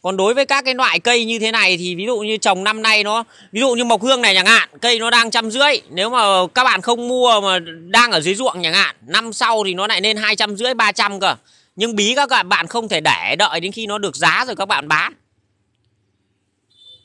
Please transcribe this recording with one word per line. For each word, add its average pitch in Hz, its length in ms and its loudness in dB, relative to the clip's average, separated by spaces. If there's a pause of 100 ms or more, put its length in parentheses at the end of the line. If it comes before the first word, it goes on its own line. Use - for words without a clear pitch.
Còn 190 140 -4
đối 196 160 2
với 269 120 0
các 277 200 -2
cái 262 80 -2
loại 226 260 0
cây 240 260 2
như 226 140 -4
thế 220 120 -2
này 190 260 2
thì 180 180 -6
ví 185 100 -6
dụ 233 140 -2
như 214 180 -4
trồng 190 260 0
năm 214 180 -2
nay 214 220 2
nó, 214 200 -2 (280)
ví 208 80 -4
dụ 247 160 2
như 240 80 -2
mộc 233 180 2
hương 247 200 2
này 202 140 2
chẳng 185 100 2
hạn, 208 240 4 (120)
cây 233 180 2
nó 226 100 -2
đang 226 220 2
trăm 226 200 -2
rưỡi. 269 380 0
Nếu 185 200 -4
mà 247 140 2 (320)
các 254 80 2
bạn 208 180 2
không 240 260 -2
mua 247 340 4
mà 190 180 0 (280)
đang 226 240 4
ở 165 100 0
dưới 180 140 0
ruộng 208 280 -4
chẳng 160 100 -2
hạn, 180 280 2
năm 202 320 -4
sau 226 300 0
thì 190 100 -4
nó 190 140 -4
lại 202 140 0
lên 214 160 0
hai 214 180 0
trăm 208 220 -4
rưỡi, 247 160 -2
ba 220 180 2
trăm 202 280 -2
cơ. 180 160 0 (400)
Nhưng 220 200 -4
bí 208 200 0
các 262 280 2
bạn 180 240 0
không 226 220 -6
thể 165 120 -2
để 113 380 0
đợi 170 200 0
đến 185 120 -8
khi 226 160 -10
nó 208 100 -4
được 190 180 -6
giá 165 320 2
rồi 220 80 -8
các 196 100 -4
bạn 151 220 -2
bán. 170 260 -2 (1900)